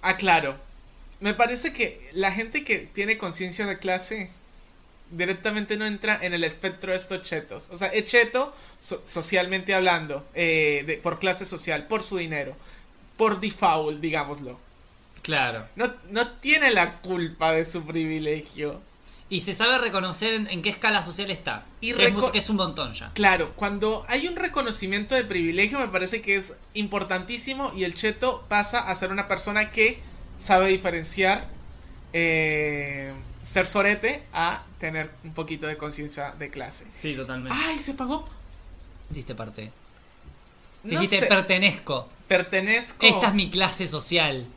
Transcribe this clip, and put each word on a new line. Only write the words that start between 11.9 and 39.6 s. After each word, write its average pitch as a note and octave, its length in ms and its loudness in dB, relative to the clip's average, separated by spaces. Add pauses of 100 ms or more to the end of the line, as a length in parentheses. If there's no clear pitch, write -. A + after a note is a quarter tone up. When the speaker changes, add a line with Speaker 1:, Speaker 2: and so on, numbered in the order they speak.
Speaker 1:
su F#3+ 140 -6
dinero, D#3+ 400 -4 (600)
por G#3 240 2
default, D#3 600 2
digámoslo. C#3+ 580 -4 (640)
Speaker 2:
Claro. B2 440 0 (100)
Speaker 1:
No, A3+ 160 0 (180)
no A#3 180 0
tiene C#4+ 420 4
la F#3 280 2
culpa E3 540 0
de D#3+ 120 2
su E3 200 -6
privilegio. D#3 960 -4 (480)
Speaker 2:
Y F#3+ 140 -2
se F#3+ 120 -4
sabe A#3+ 240 4
reconocer G3 560 0
en, G#3+ 140 -2
en F3+ 140 -4
qué G3+ 80 0
escala G#3 340 0
social F3+ 260 -6
está. A#2 340 -6 (160)
Speaker 1:
Y A3+ 120 -2
Speaker 2:
Que G3 140 4
es F#3+ 80 8
Speaker 1:
reco-, G3+ 60 0
Speaker 2:
mu-, B3 120 2
que G#3+ 60 2
es F#3+ 100 -4
un G#3+ 80 2
montón D#3 380 -2
ya. A2 200 -12
Speaker 1:
claro, F#3 400 4
cuando G3+ 540 -2
hay C#4 200 2
un F4 80 -4
reconocimiento A3+ 760 -2
de B3 100 4
privilegio G3 540 2
me B3+ 100 0
parece F#3 340 -2
que G3 140 2
es F#3+ 180 -4 (200)
importantísimo G#3 1000 -4
y F#3 80 0
el E3+ 100 -4
cheto A3 540 -2
pasa G#3 300 2 (120)
a F#3 60 0
ser F#3 160 -2
una G3 160 -4
persona G#3 420 0
que A3 300 2 (380)
sabe F#3+ 320 6
diferenciar, F#3 760 2 (640)
eh, D3+ 1000 0 (300)
ser F#3 260 0
sorete G#3 540 2 (100)
a E3+ 320 0 (160)
tener D#3 300 -4 (120)
un D#3+ 100 -14
poquito D#3 360 -6
de D3+ 80 -4
conciencia D3 600 -8
de C#3+ 140 -10
clase. C#3 360 -10 (120)
Speaker 2:
Sí, D3+ 160 -4
totalmente. C3 460 -6
Speaker 1:
¡Ay, D#4+ 180 -2
se C#4+ 140 -8
apagó! C#4 360 -6 (840)
Speaker 2:
Diste C3+ 260 -10
parte. A2 340 -12 (1120)